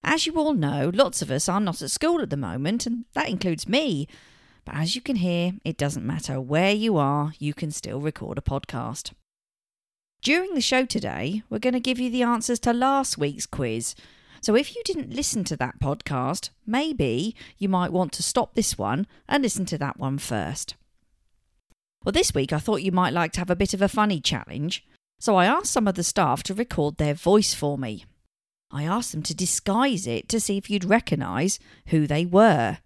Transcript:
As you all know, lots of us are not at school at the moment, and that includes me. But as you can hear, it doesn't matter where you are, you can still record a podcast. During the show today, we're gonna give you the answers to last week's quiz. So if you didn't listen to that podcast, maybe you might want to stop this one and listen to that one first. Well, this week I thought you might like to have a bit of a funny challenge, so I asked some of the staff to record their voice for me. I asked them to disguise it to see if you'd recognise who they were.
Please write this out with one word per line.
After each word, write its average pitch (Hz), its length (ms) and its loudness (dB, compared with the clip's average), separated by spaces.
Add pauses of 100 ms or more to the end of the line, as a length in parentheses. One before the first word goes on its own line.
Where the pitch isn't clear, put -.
As 320 240 0
you 320 80 -4
all 311 200 2
know, 147 380 0
lots 254 300 2
of - 80 -4
us 131 180 0
are 196 120 0
not 180 200 -2
at 139 120 -6
school 330 280 2
at 247 100 -4
the 143 60 -2
moment, 139 480 -2
and 233 200 -4 (100)
that 302 140 -2
includes 180 400 -2
me. 202 400 0 (560)
But - 100 -12
as 160 220 -2
you 254 40 -8
can 262 140 -4
hear, 175 380 0 (120)
it - 140 -4
doesn't 143 260 -2
matter 139 360 -4
where 160 320 2
you 214 240 2
are, 147 420 2
you 147 160 -4
can 156 160 -6
still - 300 -8
record - 380 -6
a 139 40 -10
podcast. 120 680 -6 (1080)
During 359 340 2
the 285 60 2
show 254 240 2
today, 185 640 -4
we're 220 120 -4
gonna 254 180 0
give 247 220 0
you 254 100 0
the 247 140 2
answers 240 340 0
to 240 140 2
last 262 460 2
week's 143 280 -2
quiz. 117 480 -4 (460)
So 214 160 4
if 285 180 0
you 480 100 -10
didn't 320 300 -6
listen 226 300 -2
to 156 140 -4
that 123 200 -4
podcast, 139 720 -2 (160)
maybe 214 680 0 (200)
you 196 120 -2
might 180 240 2
want 180 220 0
to - 100 -6
stop - 320 0
this - 200 0
one 120 300 -2 (220)
and 285 160 2
listen 202 220 0
to 165 120 -4
that - 220 -6
one 135 180 -2
first. 110 560 -4 (1300)
Well, 196 80 -2
this - 220 2
week 135 180 0
I 151 60 0
thought 151 240 0
you 190 80 0
might 180 220 2
like 170 220 0
to 185 60 -2
have 180 100 -2
a 180 40 4
bit 190 200 0
of 190 60 0
a 196 80 4
funny 208 320 0
challenge, 131 640 -4 (360)
so 214 160 4
I 180 100 8
asked 302 240 2
some 220 160 2
of 196 80 2
the 185 80 -4
staff 151 420 2
to 196 100 -6
record 160 420 -2
their 147 180 0
voice 202 400 4
for 143 240 -2
me. 110 260 -6 (680)
I 143 100 -4
asked 196 300 -2
them 156 100 -6
to 156 140 -4
disguise 202 720 0
it 117 220 -4
to 226 100 0
see 196 160 0
if 196 120 -6
you'd 196 160 0
recognise 160 760 2 (260)
who 156 220 4
they 156 180 2
were. 175 600 6